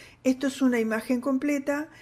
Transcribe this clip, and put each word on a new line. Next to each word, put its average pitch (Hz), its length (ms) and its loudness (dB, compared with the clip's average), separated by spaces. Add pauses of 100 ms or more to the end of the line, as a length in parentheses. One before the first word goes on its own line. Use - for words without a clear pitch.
(240)
Esto 262 220 2
es 269 160 -2
una 240 180 4
imagen 220 400 0
completa 285 680 -2 (140)